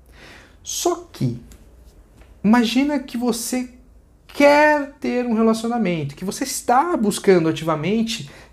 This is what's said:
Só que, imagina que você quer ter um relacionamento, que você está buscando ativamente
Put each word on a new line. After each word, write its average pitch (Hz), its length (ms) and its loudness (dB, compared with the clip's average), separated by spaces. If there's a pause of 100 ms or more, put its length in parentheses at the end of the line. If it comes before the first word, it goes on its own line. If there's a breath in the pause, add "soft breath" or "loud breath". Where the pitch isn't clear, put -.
(640 loud breath)
Só - 500 -6
que, 123 260 -4 (1040)
imagina 240 560 2
que 247 200 -10
você 247 500 -4 (580)
quer 294 720 4
ter 247 280 -4
um 233 80 -2
relacionamento, 220 840 0
que - 80 -12
você 214 200 -6
está 277 520 0
buscando 190 540 2
ativamente 160 800 -4 (220 loud breath)